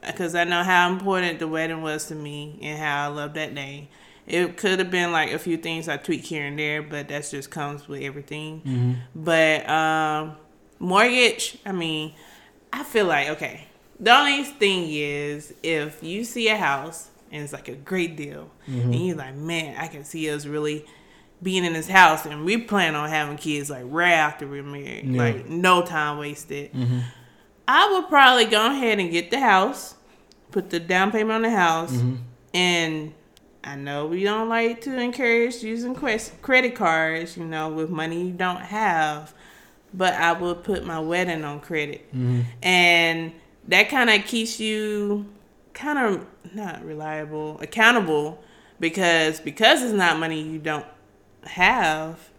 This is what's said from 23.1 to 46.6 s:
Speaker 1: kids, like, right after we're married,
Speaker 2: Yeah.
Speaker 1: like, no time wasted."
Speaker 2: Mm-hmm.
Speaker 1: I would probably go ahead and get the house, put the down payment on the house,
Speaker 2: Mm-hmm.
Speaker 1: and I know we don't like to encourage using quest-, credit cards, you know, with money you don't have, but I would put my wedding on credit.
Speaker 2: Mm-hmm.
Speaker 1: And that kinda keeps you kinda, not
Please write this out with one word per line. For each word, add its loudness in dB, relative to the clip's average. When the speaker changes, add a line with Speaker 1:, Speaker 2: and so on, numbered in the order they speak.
Speaker 1:
kids, -4
like, -10
right 4
after 2
we're -10
married, -10
Speaker 2:
Yeah. 2
Speaker 1:
like, 0
no 4
time -2
wasted." -10
Speaker 2:
Mm-hmm. 0
Speaker 1:
I 6
would 0
probably 8
go 4
ahead 0
and 0
get -2
the 0
house, 2
put -4
the -2
down 2
payment 0
on 2
the 2
house, 2
Speaker 2:
Mm-hmm. 2
Speaker 1:
and 2
I -12
know -6
we -2
don't 0
like 0
to -6
encourage 0
using -6
quest-, -4
credit 2
cards, 0
you -10
know, -6
with -4
money -4
you -8
don't -2
have, -2
but 2
I 2
would -4
put -4
my -6
wedding -2
on -8
credit. -6
Speaker 2:
Mm-hmm. 0
Speaker 1:
And 4
that 4
kinda 4
keeps -4
you -2
kinda, -2
not -10